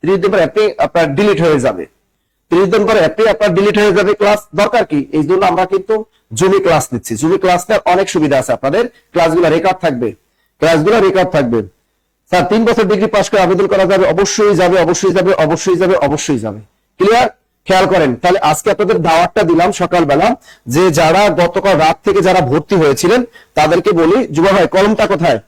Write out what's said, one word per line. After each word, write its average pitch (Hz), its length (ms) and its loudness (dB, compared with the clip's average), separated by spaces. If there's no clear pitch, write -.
ত্রিশ 185 160 0
দিন 190 120 -2
পর 202 80 0
এমনি 190 400 0
আপনার 151 360 -2
ডিলিট 196 260 0
হয়ে 156 200 2
যাবে। 113 260 -4
ত্রিশ 175 160 2
দিন 202 220 0
পর 214 100 0
এমনি 202 320 0
আপনার 202 260 0
ডিলিট 202 240 0
হয়ে 208 140 2
যাবে। 202 220 0
ক্লাস 208 260 0
দরকার 208 300 0
কি? 143 280 -4
এই 156 100 0
জন্য 185 240 0
আমরা 180 180 0
কিন্তু 196 400 -4
Zoom-এ 190 260 0
ক্লাস 165 320 0
নিচ্ছি। 120 220 -8
Zoom-এ 160 240 -2
ক্লাস 180 300 0
নেওয়ার 202 260 0
অনেক 190 140 0
সুবিধা 147 300 0
আছে 123 140 -4
আপনাদের। 170 360 -2
ক্লাসগুলো 170 360 0
রেকর্ড 165 320 0
থাকবে, 123 320 -4
ক্লাসগুলো 165 420 2
রেকর্ড 190 300 0
থাকবে। 120 320 -2
স্যার, 180 200 0
তিন 226 160 0
বছর 233 200 0
ডিগ্রি 202 220 0
পাস 208 240 -2
করে 202 100 0
আবেদন 185 260 0
করা 190 180 0
যাবে? 185 220 2
অবশ্যই 202 480 0
যাবে, 180 240 2
অবশ্যই 175 340 0
যাবে, 185 220 2
অবশ্যই 165 420 0
যাবে, 180 200 0
অবশ্যই 143 420 -2
যাবে। 107 220 -8
ক্লিয়ার? 226 280 2
খেয়াল 185 260 2
করেন, 165 180 2
তাহলে 180 160 2
আজকে - 240 -4
আপনাদের 208 220 -2
দাওয়াতটা 170 440 0
দিলাম 175 200 2
সকালবেলা, 170 480 0
যে 170 100 2
যারা 170 240 2
গতকাল 180 340 0
রাত - 120 0
থেকে 196 200 0
যারা 185 140 2
ভর্তি 160 320 -2
হয়েছিলেন 170 380 2
তাদেরকে 165 320 0
বলি, 170 180 2
যুবা 175 220 2
ভাই, 185 180 2
কলমটা 208 380 2
কোথায়? 156 360 0